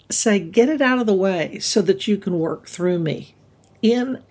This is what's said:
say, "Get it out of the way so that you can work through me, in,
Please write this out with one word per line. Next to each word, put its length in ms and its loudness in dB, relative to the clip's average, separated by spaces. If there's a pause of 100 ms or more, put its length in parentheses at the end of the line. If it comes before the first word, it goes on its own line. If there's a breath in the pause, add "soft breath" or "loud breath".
(100)
say, 280 2
"Get 300 2
it 120 -2
out 180 2
of 80 0
the 80 4
way 440 0
so 240 0
that 260 0
you 80 2
can 220 -4
work 280 -4
through 340 -2
me, 340 -6 (480)
in, 480 0